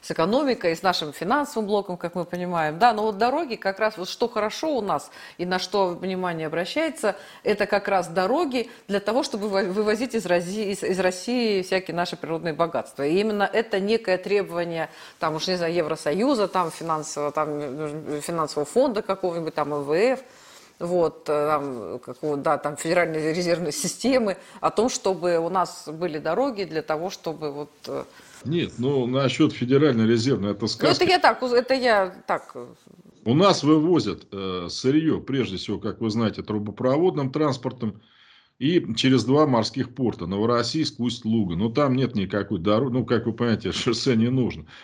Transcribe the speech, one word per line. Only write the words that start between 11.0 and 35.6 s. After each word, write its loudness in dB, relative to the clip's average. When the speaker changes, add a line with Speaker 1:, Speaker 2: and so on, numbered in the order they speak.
Speaker 1:
всякие -2
наши -2
природные -4
богатства. -2
И 2
именно 0
это 0
некое 0
требование, -2
там, -2
уж -4
не 0
знаю, -2
Евросоюза, 0
там, 0
финансового, -4
там, 0
э, -6
финансового -4
фонда 0
какого-нибудь, -4
там, -2
М -4
В -4
Ф, 2
вот, 0
э, 2
там, -2
какого, -6
да, 2
там, -6
Федеральной 0
резервной 0
системы, 0
о 0
том, 2
чтобы 0
у 0
нас -2
были -6
дороги -2
для -4
того, -4
чтобы -8
вот, -10
э, -6
Speaker 2:
Нет, -2
ну, 0
насчёт 2
Федеральной 4
резервной, 2
это -6
Speaker 1:
Ну, 0
Speaker 2:
сказка. 2
Speaker 1:
это 4
я 6
так, 4
уз-, -2
это 2
я 2
так. -4
Speaker 2:
У 4
нас 6
вывозят, 4
э, -6
сырьё, 2
прежде -2
всего, -4